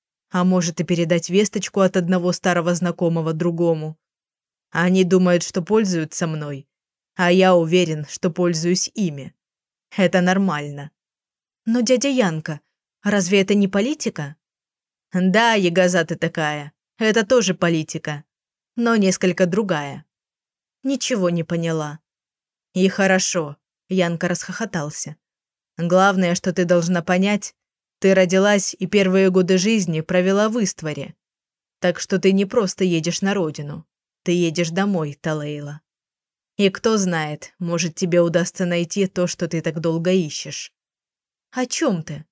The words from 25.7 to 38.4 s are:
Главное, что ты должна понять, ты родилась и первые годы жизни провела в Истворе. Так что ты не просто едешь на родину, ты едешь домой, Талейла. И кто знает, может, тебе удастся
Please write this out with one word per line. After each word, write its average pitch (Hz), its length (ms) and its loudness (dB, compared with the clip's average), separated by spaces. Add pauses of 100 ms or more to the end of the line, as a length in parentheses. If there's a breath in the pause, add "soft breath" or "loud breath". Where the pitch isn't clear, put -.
Главное, 185 560 4
что 180 180 -2
ты 180 140 0
должна 175 380 2
понять, 196 520 0 (480)
ты 190 100 6
родилась 190 640 4
и 190 80 -4
первые 190 440 4
годы 185 280 2
жизни 180 440 0
провела 190 480 2
в 233 120 -2
Истворе. 156 540 -6 (640)
Так 175 220 -2
что - 180 -2
ты 190 140 2
не 196 120 2
просто 185 380 -2
едешь 170 380 0
на 196 120 0
родину, 156 540 -6 (360)
ты 180 80 -2
едешь 170 400 0
домой, 175 480 -2
Талейла. 147 600 -8 (760)
И 202 120 4
кто 220 280 -2
знает, 160 640 -4
может, 170 360 -4
тебе 175 240 2
удастся 170 460 0